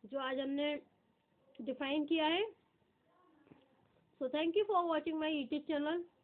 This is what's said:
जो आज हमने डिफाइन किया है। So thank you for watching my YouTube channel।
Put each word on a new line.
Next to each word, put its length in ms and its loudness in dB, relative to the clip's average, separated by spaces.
जो 160 -6
आज 200 -2
हमने 360 0
डिफाइन 460 -2
किया 220 2
है। 160 2
So 80 -2
thank 260 0
you 100 6
for 200 4
watching 340 0
my 100 0
YouTube 380 -2
channel। 340 -2